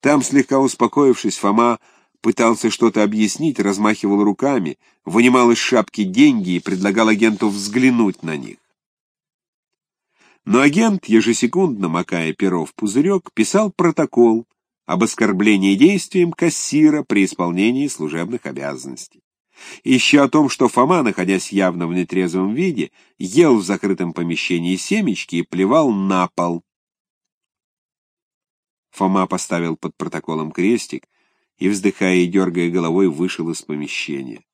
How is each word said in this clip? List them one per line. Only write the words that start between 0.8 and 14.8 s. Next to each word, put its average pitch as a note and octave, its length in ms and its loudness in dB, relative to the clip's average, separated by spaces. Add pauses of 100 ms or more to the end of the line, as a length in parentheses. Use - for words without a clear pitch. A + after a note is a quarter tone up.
Фома A2+ 420 0 (400)
пытался A2+ 480 0
что-то A2 340 0
объяснить, G#2+ 560 0
размахивал G2+ 640 0
руками, G2+ 560 -2 (280)
вынимал A#2+ 460 4
из A2+ 40 4
шапки G#2+ 480 0
деньги G#2 460 2
и F2 100 0
предлагал G2 480 0
агенту A2 400 2
взглянуть G#2 760 0
на E2 140 -6
них. B1 220 -14 (1900)
Но A#2 160 2
агент, F#3 460 2
ежесекундно A2+ 840 0
макая E2+ 460 -4
перо F2+ 320 -2
в - 80 -20
пузырек, D3 580 -2
писал G#3 380 0
протокол A#2+ 760 0 (380)